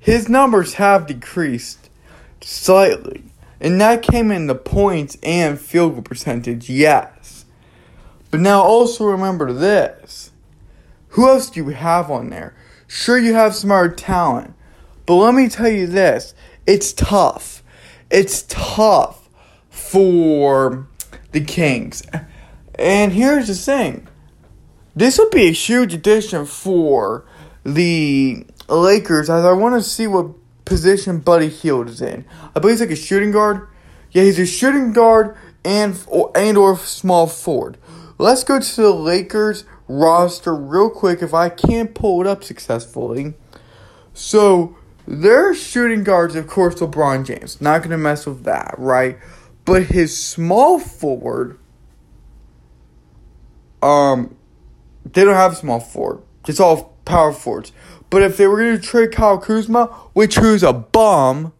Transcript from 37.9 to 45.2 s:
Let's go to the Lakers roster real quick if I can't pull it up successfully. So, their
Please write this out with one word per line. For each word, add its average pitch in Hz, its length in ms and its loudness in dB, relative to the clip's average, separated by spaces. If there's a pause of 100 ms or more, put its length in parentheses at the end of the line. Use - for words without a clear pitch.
Let's 254 280 2
go 269 160 0
to - 200 -8
the 208 140 4
Lakers 190 720 -4 (240)
roster 165 680 0
real 156 340 0
quick 185 320 -2
if 160 140 -6
I 170 140 2
can't 226 480 -4
pull 185 240 -2
it 190 80 -2
up 196 160 -6
successfully. 123 880 -10 (800)
So, 190 600 2 (320)
their 240 440 4